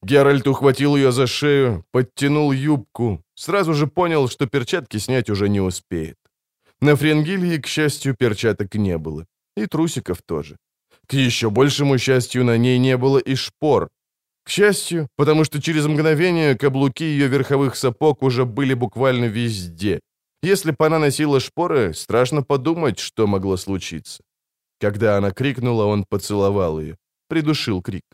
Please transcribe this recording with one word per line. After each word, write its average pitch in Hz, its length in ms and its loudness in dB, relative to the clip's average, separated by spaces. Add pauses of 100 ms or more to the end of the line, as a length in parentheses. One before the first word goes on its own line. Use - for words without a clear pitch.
Геральт 139 440 4
ухватил 139 500 2
её 135 160 4
за 127 140 2
шею, 131 640 0
подтянул 143 600 0
юбку, 131 720 -2 (100)
сразу 165 400 -2
же 147 120 2
понял, 160 420 0
что - 180 -4
перчатки 127 520 -4
снять 123 320 -2
уже 101 180 0
не 101 120 2
успеет. 90 560 -6 (640)
На 147 160 4
Френгилье, 156 640 0
к 127 80 -10
счастью, 143 480 -2
перчаток 104 600 -2
не 98 240 0
было, 78 280 -10 (300)
и 208 100 -4
трусиков 156 560 -4
тоже. 76 340 -8 (500)
К - 80 -8
ещё 123 360 0
большему 135 480 2
счастью, 127 460 0
на 117 140 2
ней 127 200 2
не 131 180 2
было 135 220 2
и 131 160 -2
шпор. 123 540 0 (560)
К - 60 -14
счастью, 180 680 0
потому 151 280 4
что 147 160 -6
через 156 260 0
мгновение 156 680 2
каблуки 139 500 0
её 143 240 0
верховых 135 480 0
сапог 139 460 0
уже 131 220 2
были 131 300 -2
буквально 120 540 0
везде. 98 720 -4 (420)
Если 185 300 0
б 131 40 -4 (100)
она 160 120 2
носила 147 420 2
шпоры, 139 540 0
страшно 123 480 0
подумать, 143 560 -2
что - 280 -2
могло 95 300 0
случиться. 90 680 -8 (580)
Когда 104 360 2
она 101 140 0
крикнула, 123 560 -2
он 104 180 0
поцеловал 98 760 -2
её, 78 160 -10 (320)
придушил 151 520 -2
крик. 92 340 -10